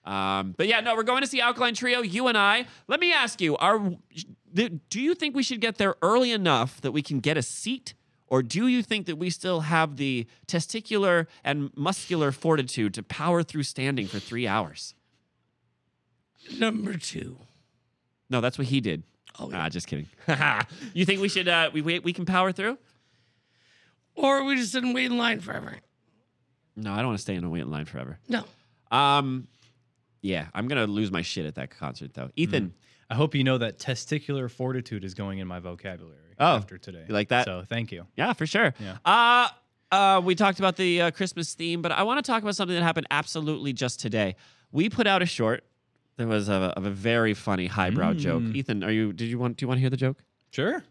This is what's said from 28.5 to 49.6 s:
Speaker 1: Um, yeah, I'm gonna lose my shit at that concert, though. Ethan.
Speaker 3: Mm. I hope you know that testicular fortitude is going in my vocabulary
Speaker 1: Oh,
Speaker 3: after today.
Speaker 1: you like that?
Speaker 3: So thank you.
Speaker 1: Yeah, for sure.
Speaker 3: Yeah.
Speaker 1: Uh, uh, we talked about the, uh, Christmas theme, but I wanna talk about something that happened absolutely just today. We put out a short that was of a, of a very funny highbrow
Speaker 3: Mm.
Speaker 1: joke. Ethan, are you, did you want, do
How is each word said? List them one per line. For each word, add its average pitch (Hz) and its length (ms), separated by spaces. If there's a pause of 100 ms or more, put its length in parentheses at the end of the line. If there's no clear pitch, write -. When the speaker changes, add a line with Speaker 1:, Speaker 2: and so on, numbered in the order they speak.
Speaker 1:
Um, 139 560 (720)
yeah, 87 340
I'm 110 120
gonna 127 200
lose 104 240
my 85 100
shit 85 240
at 76 100
that 67 160
concert, 69 420
though. 65 220
Ethan. 104 340
Speaker 3:
Mm. - 20 (380)
I 117 60
hope 147 200
you 135 80
know 131 160
that 113 200
testicular 135 720
fortitude 123 540
is 92 80
going 98 260
in 92 80
my 90 120
vocabulary 87 580 (220)
Speaker 1:
Oh, 151 180
Speaker 3:
after 98 200
today. 85 300
Speaker 1:
you 107 60
like 104 160
that? 123 160
Speaker 3:
So 92 240
thank 117 220
you. 87 140 (120)
Speaker 1:
Yeah, 156 160
for 160 120
sure. 185 340
Speaker 3:
Yeah. 98 260
Speaker 1:
Uh, 233 880
uh, 196 280
we 180 120
talked 196 240
about 185 160
the, 175 280
uh, 165 80
Christmas 170 420
theme, 170 280
but 165 100
I 180 120
wanna 254 200
talk 226 180
about 208 140
something 180 200
that 170 80
happened 165 280
absolutely 151 600
just 123 260
today. 104 360 (360)
We 175 180
put 214 180
out 196 140
a 180 40
short 117 380 (540)
that 117 100
was 107 220
of 95 140
a, 92 40 (100)
of 95 80
a 101 40
very 110 460
funny 92 320
highbrow 90 460
Speaker 3:
Mm. 170 60
Speaker 1:
joke. 87 240 (120)
Ethan, 113 280
are 104 80
you, 110 220
did 110 160
you 120 100
want, 123 180
do - 60